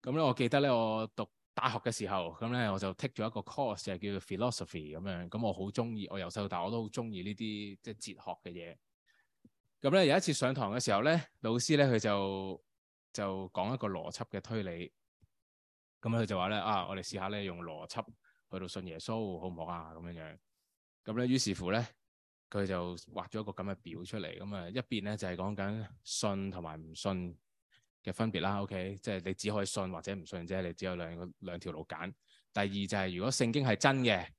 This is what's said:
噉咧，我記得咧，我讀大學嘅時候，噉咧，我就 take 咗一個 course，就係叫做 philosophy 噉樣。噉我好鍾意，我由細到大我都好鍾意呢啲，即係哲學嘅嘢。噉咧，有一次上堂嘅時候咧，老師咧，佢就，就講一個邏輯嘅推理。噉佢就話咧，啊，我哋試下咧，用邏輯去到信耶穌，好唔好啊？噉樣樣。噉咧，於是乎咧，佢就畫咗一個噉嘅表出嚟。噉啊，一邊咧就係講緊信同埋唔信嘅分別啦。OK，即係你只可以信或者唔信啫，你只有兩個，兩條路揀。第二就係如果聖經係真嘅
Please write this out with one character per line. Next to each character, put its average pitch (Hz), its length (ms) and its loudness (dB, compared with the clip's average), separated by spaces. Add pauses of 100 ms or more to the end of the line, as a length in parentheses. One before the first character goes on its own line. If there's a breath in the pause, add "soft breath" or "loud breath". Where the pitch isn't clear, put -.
噉 127 120 -4
咧， 156 80 4
我 139 120 8
記 120 160 4
得 143 120 6
咧， 139 100 6
我 113 440 4
讀 110 140 -4 (240)
大 - 180 2
學 113 80 -2
嘅 113 140 0
時 101 160 -2
候， 87 320 0
噉 113 100 -2
咧， 123 200 2
我 95 80 0
就 95 160 0
take - 180 -4
咗 107 140 -2
一 113 40 -2
個 107 100 -4
course， 113 440 -4
就 101 80 -4
係 90 60 -4
叫 101 140 -4
做 98 80 -2
philosophy 92 760 -2
噉 82 40 -8
樣。 90 280 -6
噉 110 180 -2
我 98 60 2
好 95 80 -4 (100)
鍾 117 240 -2
意， 101 140 -4
我 98 100 -6
由 90 120 -4
細 - 60 -8
到 101 120 -2
大 87 160 -2
我 98 60 0
都 117 120 -2
好 107 60 -6
鍾 117 220 -6
意 92 120 -6
呢 101 120 -4
啲， 104 480 -6
即 - 120 -10
係 - 0 -
哲 - 280 -12
學 90 280 -10
嘅 - 20 -10
嘢。 85 240 -10 (1040 soft breath)
噉 - 80 4
咧， 185 160 8
有 143 100 8
一 190 40 8
次 165 120 2
上 131 220 4
堂 110 200 0
嘅 123 80 0
時 110 100 4
候 101 100 6
咧， 156 260 4 (120)
老 113 120 0
師 123 240 4
咧， 143 100 10
佢 120 120 6
就， 98 680 0 (480)
就 95 380 -2
講 101 240 0
一 - 20 -2
個 113 120 -2
邏 85 220 -2
輯 - 200 -6
嘅 101 100 -4
推 113 220 -4
理。 87 300 -6 (1080)
噉 117 100 -2
佢 117 160 2
就 98 100 0
話 90 120 2
咧， 104 100 2
啊， 95 300 2
我 98 80 -4
哋 95 40 -4
試 - 140 -8
下 95 140 -2
咧， 104 160 -4
用 87 180 -6
邏 80 260 -8
輯 - 160 -4 (460 soft breath)
去 95 80 -6
到 92 80 -4
信 90 220 -8
耶 80 100 -8
穌， 104 420 -4
好 90 60 -6
唔 90 80 -4
好 82 120 -6
啊？ 82 280 -8
噉 80 60 -12 (100)
樣 82 100 -10
樣。 80 180 -12 (680)
噉 110 120 -4
咧， 123 120 2
於 131 100 4
是 98 160 2
乎 90 160 -2
咧， 117 160 2 (640)
佢 101 160 0
就 90 300 -2 (180)
畫 92 140 -6
咗 110 120 -6
一 104 40 -4
個 101 80 -6
噉 95 180 -6
嘅 95 60 -2
表 82 280 -10
出 107 140 -6
嚟。 87 180 -6
噉 101 200 -8
啊， 87 120 -6
一 107 120 -4
邊 107 240 -2
咧 104 120 -2
就 98 120 -4
係 90 80 -2
講 98 180 -2
緊 101 340 -2 (140)
信 98 480 0
同 90 100 -8
埋 78 160 -8
唔 80 160 -12
信 90 460 -2 (640 soft breath)
嘅 92 100 -4
分 113 200 0
別 90 80 0
啦。 98 220 2
OK， 98 380 -4
即 113 120 -2
係 95 120 -2
你 95 100 0
只 104 180 -2
可 104 100 2
以 98 40 0
信 92 260 -2
或 82 100 -8
者 98 100 -4
唔 90 140 -6
信 85 220 -6
啫， 92 120 0
你 87 120 -2
只 90 140 -6
有 90 100 -2
兩 85 200 -6
個， 87 220 -8
兩 87 220 -6
條 92 100 -6
路 80 160 -8
揀。 82 260 -6 (400 soft breath)
第 101 80 0
二 101 60 4
就 101 320 0
係 92 180 0
如 92 60 -2
果 123 80 2
聖 117 220 4
經 139 120 4
係 110 120 6
真 135 240 6
嘅 104 280 4 (100)